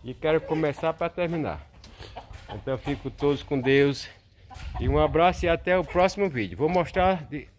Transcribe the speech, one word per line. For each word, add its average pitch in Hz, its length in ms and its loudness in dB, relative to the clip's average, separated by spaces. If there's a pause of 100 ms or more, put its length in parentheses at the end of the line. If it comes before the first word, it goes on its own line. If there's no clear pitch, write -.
E 123 100 -10
quero 156 260 2
começar 160 520 -2
pra 170 160 -4
terminar. 160 520 -4 (920)
Então, 127 240 -4
fico 135 320 -6
todos 143 320 0
com 139 180 -2
Deus. 139 480 4 (720)
E - 80 -2
um 139 120 2
abraço 160 480 4
e - 20 2
até 180 300 2
o 175 60 0
próximo 185 440 2
vídeo. 101 300 -4
Vou 147 100 2
mostrar 180 560 0
de 131 240 -12 (100)